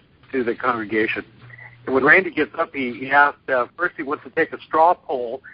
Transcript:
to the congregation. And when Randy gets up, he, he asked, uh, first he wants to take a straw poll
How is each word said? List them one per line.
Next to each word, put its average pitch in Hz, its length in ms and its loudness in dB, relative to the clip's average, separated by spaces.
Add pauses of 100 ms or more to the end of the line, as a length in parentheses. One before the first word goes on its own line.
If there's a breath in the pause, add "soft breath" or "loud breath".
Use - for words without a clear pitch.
(320)
to 131 120 -2
the 113 100 -2
congregation. 110 720 -2 (600 loud breath)
And 131 80 -2
when 131 100 2
Randy 170 260 4
gets 143 280 -2
up, 160 160 -4
he, 131 180 -6
he 131 180 -10
asked, 143 380 2
uh, 123 180 0 (100)
first 170 200 -4
he 170 60 -8
wants 139 220 -8
to 135 60 -18
take 156 220 -2
a - 140 -10
straw 160 280 4
poll 127 480 -8 (120)